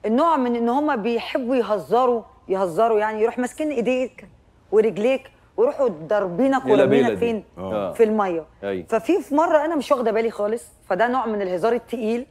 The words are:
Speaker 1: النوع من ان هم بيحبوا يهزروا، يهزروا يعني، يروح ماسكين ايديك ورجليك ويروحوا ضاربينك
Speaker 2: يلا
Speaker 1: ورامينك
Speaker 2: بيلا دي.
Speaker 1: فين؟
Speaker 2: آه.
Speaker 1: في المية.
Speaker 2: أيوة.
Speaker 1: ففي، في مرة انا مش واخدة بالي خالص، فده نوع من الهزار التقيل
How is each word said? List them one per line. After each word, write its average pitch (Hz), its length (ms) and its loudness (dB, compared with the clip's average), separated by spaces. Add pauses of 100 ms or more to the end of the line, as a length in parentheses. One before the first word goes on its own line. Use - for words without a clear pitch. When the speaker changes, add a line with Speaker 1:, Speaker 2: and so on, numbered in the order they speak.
Speaker 1:
النوع 302 300 2
من 240 200 0
ان 233 120 0
هم 277 340 0
بيحبوا 240 540 -2
يهزروا، 214 680 0 (260)
يهزروا 196 500 2
يعني، 214 240 0
يروح 233 160 0
ماسكين 302 320 -4
ايديك 254 580 -2 (440)
ورجليك 214 580 2 (260)
ويروحوا 262 320 2
ضاربينك 202 760 0
Speaker 2:
يلا 254 80 2
Speaker 1:
ورامينك - 160 6
Speaker 2:
بيلا 135 200 4
دي. 107 80 -2
Speaker 1:
فين؟ 233 280 -2 (140)
Speaker 2:
آه. 190 340 -4
Speaker 1:
في 233 120 4
المية. 196 400 0 (180)
Speaker 2:
أيوة. 98 260 -4
Speaker 1:
ففي، 285 320 0
في 277 140 -6
مرة 311 300 4
انا 330 120 -2
مش 269 160 -2
واخدة 240 180 2
بالي 226 200 0
خالص، 208 340 -4 (240)
فده 202 200 0
نوع 240 180 -2
من 208 160 -4
الهزار 185 300 0
التقيل 233 580 -4